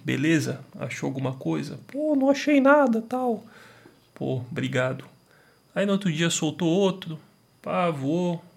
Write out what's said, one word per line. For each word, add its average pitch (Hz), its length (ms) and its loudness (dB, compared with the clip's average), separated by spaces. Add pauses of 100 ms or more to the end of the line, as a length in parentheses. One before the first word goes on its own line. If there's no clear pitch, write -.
beleza? 131 560 0 (180)
Achou 139 280 -6
alguma 131 260 -4
coisa?" 151 440 -6 (100)
"Pô, 302 280 0
não 269 140 4
achei 277 320 4
nada, 262 400 6
tal." 247 420 -4 (720)
"Pô, 135 220 -4 (120)
obrigado." 131 540 -2 (720)
Aí 190 100 0
no 202 60 0
outro 196 180 0
dia 165 200 0
soltou 160 400 -2
outro, 185 500 0 (420)
pá, 180 300 0
voou. 165 500 -2 (160)